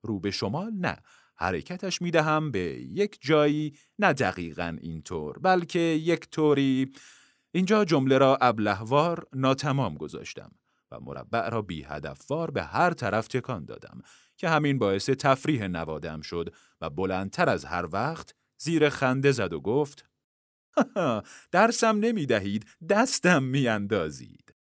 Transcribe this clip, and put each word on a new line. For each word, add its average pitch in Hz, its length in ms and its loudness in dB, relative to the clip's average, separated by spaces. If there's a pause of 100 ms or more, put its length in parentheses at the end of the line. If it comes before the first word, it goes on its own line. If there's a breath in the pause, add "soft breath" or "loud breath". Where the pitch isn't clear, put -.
رو 107 140 -4
به 98 120 -2
شمال 151 400 -4
نه، 180 260 -4 (380 soft breath)
حرکتش 180 640 -4
می‌دهم 156 500 2
به 101 80 -2 (200)
یک 90 420 -4
جایی، 151 560 2 (220 soft breath)
نه 190 140 4
دقیقاً 85 680 -2
اینطور، 80 580 -8
بلکه 180 400 0
یک 165 500 0
طوری. 135 640 2 (600 loud breath)
اینجا 196 340 2
جمله 135 320 4
را 135 180 8
ابلهوار 120 1000 2
ناتمام 135 600 0
گذاشتم - 560 -12 (400)
و 60 80 -16
مربع 65 500 -6
را 110 120 -2
بی 85 220 -8
هدفوار 76 680 -8
به 104 120 -4
هر 139 300 0
طرف 113 340 -2
تکان 117 380 -6
دادم - 360 -16 (360 soft breath)
که 175 120 -4
همین 147 300 2
باعث 98 300 0
تفریح 135 580 2
نوادم 78 540 -6
شد 85 320 -6 (280 soft breath)
و 80 80 -6
بلندتر 95 600 0
از 85 160 0
هر 87 260 -4
وقت 131 440 -6 (220)
زیر 151 320 2
خنده 135 420 2
زد 98 220 -2
و 73 80 -6
گفت: 139 440 -2 (720)
<laughs> 147 480 0 (260 loud breath)
«درسم 220 460 4
نمی‌دهید، 120 680 0 (240 soft breath)
دستم 180 540 4
می‌اندازید.» 101 1200 -2